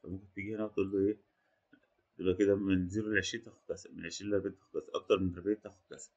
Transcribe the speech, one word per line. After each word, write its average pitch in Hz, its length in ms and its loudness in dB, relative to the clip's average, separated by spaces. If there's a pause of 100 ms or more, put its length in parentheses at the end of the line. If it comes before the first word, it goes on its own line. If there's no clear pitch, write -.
فممكن 95 220 -8 (100)
تيجي 101 200 -6
هنا 107 100 -4
وتقول 98 260 0
له 101 160 2
إيه، 107 100 2 (1000)
يبقى 90 140 4
كده 101 220 4
من 95 320 2
زيرو 107 240 -2
لعشرين 104 320 0
تاخد 101 140 -20 (100)
كذا، - 260 -8
من 85 120 -10
عشرين 101 260 -6
لأربعين 98 240 0
تاخد - 160 -20 (100)
كذا، - 140 -10
أكتر - 240 2
من 90 160 0
أربعين 95 260 -2
تاخد - 160 -16 (120)
كذا. - 280 -18